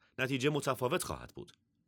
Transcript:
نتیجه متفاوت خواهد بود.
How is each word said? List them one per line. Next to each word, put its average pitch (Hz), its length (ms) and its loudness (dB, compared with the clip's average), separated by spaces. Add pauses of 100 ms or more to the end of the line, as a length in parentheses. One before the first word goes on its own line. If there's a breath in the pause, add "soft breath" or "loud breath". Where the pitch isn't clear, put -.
(180 soft breath)
نتیجه 131 320 2
متفاوت 139 520 0
خواهد 64 320 -8
بود. - 180 -14 (360)